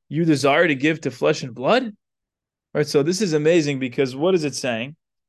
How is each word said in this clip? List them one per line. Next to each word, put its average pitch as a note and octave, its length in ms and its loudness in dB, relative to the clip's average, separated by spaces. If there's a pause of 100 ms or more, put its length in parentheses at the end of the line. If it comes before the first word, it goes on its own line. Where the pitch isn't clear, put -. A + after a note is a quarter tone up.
(100)
you E3 160 -2
desire D3 420 4
to D3 60 0
give D3+ 280 -2
to C3+ 80 -4
flesh D#3 320 0
and B2 120 -12
blood?" G#3 420 -2 (800)
Right. D3 120 0
So D3 180 2
this F#3 180 -2
is E3 120 0
amazing, D3+ 440 2
because C3 380 -2
what F3+ 180 2
is E3 80 0
it C#3+ 120 -4
saying? B2+ 420 -6 (320)